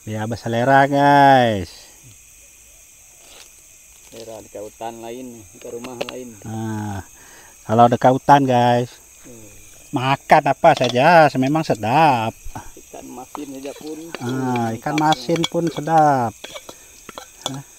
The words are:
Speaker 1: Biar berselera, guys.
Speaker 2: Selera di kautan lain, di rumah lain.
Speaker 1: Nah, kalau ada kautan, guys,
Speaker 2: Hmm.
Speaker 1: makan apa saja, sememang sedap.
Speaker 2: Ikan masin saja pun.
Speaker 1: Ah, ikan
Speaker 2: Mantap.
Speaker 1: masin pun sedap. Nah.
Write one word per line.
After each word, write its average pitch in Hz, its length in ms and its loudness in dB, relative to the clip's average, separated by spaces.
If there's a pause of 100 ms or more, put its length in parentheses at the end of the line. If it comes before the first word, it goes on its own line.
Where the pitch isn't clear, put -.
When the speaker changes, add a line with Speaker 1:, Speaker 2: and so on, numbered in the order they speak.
Speaker 1:
Biar 107 240 -8
berselera, 120 640 2
guys. 135 800 4 (2500)
Speaker 2:
Selera 110 320 -18
di 101 80 -20
kautan 113 480 -14
lain, 117 480 -16
di 127 240 -20
rumah 120 240 -14 (160)
lain. 123 320 -16
Speaker 1:
Nah, 110 640 -8 (640)
kalau 117 160 6
ada 120 160 0
kautan, 139 420 4
guys, 123 460 2 (320)
Speaker 2:
Hmm. 117 240 -20 (480)
Speaker 1:
makan 139 560 2
apa 151 240 4
saja, 139 560 4
sememang 139 320 0
sedap. 120 720 0 (400)
Speaker 2:
Ikan - 400 -20
masin 135 400 -14
saja 135 240 -14
pun. 156 200 -14 (200)
Speaker 1:
Ah, 123 560 -4
ikan 147 240 -8
Speaker 2:
Mantap. 151 80 -2
Speaker 1:
masin 160 400 0
pun 170 240 -6
sedap. 147 640 0 (1200)
Nah. 135 120 -14 (140)